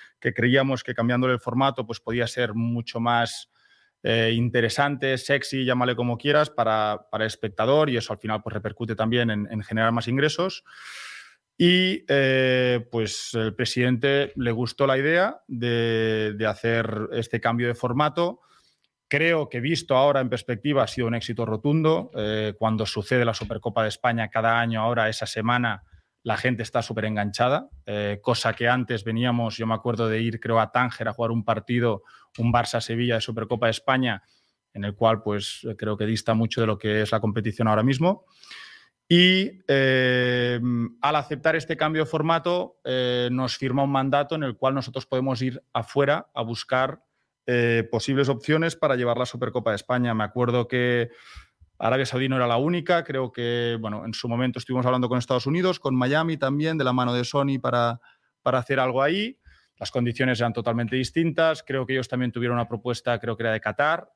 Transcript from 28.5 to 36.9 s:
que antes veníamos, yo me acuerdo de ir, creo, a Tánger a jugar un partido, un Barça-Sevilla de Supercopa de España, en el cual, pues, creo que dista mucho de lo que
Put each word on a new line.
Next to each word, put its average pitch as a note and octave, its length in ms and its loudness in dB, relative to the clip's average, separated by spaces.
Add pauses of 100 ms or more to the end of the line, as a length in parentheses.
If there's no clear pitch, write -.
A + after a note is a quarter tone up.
que A#2+ 120 -2
antes A#2+ 380 0
veníamos, A#2 540 0
yo A2+ 80 -4
me A2+ 80 0
acuerdo A2+ 340 -2
de A2 140 0
ir, A2+ 180 -4
creo, A2+ 180 0
a A2 140 0
Tánger B2 340 0
a G#2+ 60 -4
jugar A#2 180 -2
un A2+ 140 -2
partido, A2+ 580 0 (360)
un A#2 120 2
Barça-Sevilla A#2 640 0
de A2 40 0
Supercopa A#2 460 -2
de A2+ 60 2
España, B2+ 500 0 (500)
en G2+ 120 -8
el G#2 100 -6
cual, A2 280 4
pues, G#2 440 -4 (100)
creo G#2 220 -4
que G#2+ 80 -2
dista A2+ 260 0
mucho A2+ 300 2
de A2+ 40 2
lo G#2+ 120 0
que G#2+ 240 0